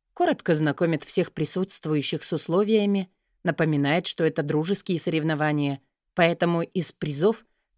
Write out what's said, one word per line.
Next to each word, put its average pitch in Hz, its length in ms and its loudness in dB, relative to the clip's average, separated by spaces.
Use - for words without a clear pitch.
Коротко 311 420 2
знакомит 156 480 0
всех - 300 -2
присутствующих 156 920 -2
с - 80 -8
условиями, 202 800 0
напоминает, 156 640 2
что - 160 -4
это 160 180 0
дружеские 156 600 -2
соревнования, 151 800 0
поэтому 170 480 2
из 170 320 -4
призов 151 520 -2